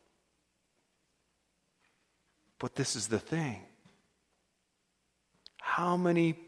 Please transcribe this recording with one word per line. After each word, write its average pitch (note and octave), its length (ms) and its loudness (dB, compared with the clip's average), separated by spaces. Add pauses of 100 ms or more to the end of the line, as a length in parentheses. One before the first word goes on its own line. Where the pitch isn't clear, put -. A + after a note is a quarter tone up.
(2500)
But - 160 -6
this C3 220 -2
is G#2+ 100 -6
the A2 120 0
thing. C#3 420 -4 (2000)
How F3 340 0
many E3+ 380 4 (140)